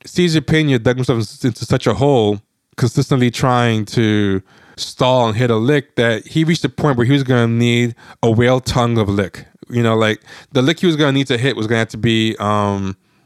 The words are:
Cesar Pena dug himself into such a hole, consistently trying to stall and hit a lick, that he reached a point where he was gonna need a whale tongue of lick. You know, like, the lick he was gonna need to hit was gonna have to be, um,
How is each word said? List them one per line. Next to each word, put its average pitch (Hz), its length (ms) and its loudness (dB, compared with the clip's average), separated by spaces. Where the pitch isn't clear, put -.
Cesar 160 360 0
Pena 151 360 2
dug 123 200 0
himself 120 460 -2
into 123 220 -4
such 131 220 -2
a 107 80 2
hole, 110 440 2
consistently 123 540 0
trying 120 540 0
to 104 580 0
stall 127 500 0
and 104 80 -4
hit 123 140 0
a 117 60 0
lick, 135 400 -2
that 117 320 -2
he 160 160 -2
reached 160 200 0
a 139 60 -2
point 143 260 0
where 120 120 0
he 139 60 2
was 139 100 2
gonna 120 240 2
need 117 480 0
a 117 80 2
whale 123 300 2
tongue 117 400 -2
of 101 100 0
lick. 101 380 -4
You 120 140 -4
know, 113 140 2
like, 110 260 0
the 127 100 0
lick 156 180 0
he 190 60 0
was 165 100 2
gonna 143 180 2
need 139 120 0
to 123 140 -2
hit 127 160 -2
was 110 100 -4
gonna 113 140 0
have 110 80 -2
to 113 100 -12
be, 110 400 0
um, 101 580 -2